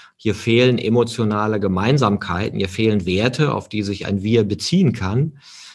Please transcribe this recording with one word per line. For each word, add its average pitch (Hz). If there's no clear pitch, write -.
hier 104
fehlen 120
emotionale 107
Gemeinsamkeiten, 101
hier 95
fehlen 107
Werte, 123
auf -
die 107
sich 101
ein 98
Wir 110
beziehen 135
kann, 117